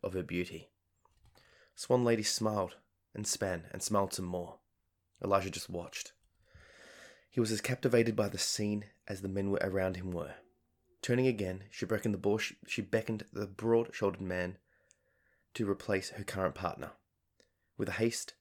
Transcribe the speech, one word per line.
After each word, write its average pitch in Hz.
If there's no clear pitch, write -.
of 98
her 92
beauty. 85
Swan 123
Lady 117
smiled 104
and 104
span 92
and -
smiled 101
some 95
more. 87
Elijah 95
just 85
watched. -
He -
was 110
as 104
captivated 117
by 104
the 98
scene 104
as 98
the 98
men 98
were 98
around 95
him 92
were. 80
Turning 127
again, 98
she -
beckoned 107
the 98
bo-, 101
she -
beckoned 107
the 104
broad-shouldered 110
man 90
to 107
replace 98
her -
current 95
partner. -
With 110
a 95
haste -